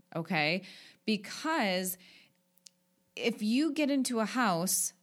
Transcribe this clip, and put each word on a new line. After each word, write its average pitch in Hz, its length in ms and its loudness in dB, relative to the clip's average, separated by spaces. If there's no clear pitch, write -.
okay? 165 460 0
Because 202 920 -2
if - 260 -2
you 254 320 2
get 294 160 2
into 254 300 0
a 220 60 2
house 190 760 0